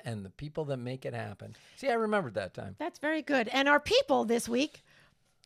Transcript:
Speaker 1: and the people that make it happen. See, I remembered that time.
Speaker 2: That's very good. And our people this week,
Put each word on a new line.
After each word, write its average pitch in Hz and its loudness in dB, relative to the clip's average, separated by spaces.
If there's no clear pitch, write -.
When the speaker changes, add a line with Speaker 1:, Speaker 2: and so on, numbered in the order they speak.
Speaker 1:
and 107 -6
the 95 -12
people 151 -8
that 139 -2
make 127 -8
it 127 -6
happen. 107 -10
See, 269 -6
I 240 2
remembered 214 0
that 95 -2
time. 104 -10
Speaker 2:
That's 330 -6
very 311 -2
good. 262 0
And 269 2
our 294 6
people 294 4
this 233 0
week, 247 -2